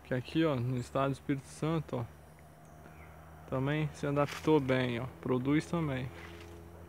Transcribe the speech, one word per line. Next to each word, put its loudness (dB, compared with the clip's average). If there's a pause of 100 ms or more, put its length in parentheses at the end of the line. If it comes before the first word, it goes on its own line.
que -2
aqui, 2
ó, 4
no 0
estado 0
do 0
Espírito -2
Santo, -2
ó, -2 (1400)
também 2
se -4
adaptou 4
bem, 2
ó, -4 (160)
produz 2
também. -2 (800)